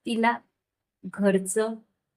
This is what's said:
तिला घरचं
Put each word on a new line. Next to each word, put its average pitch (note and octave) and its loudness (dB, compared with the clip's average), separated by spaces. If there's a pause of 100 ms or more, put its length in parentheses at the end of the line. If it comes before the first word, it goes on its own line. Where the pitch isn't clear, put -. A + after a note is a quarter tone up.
तिला A3+ 2 (840)
घरचं G3+ 0 (420)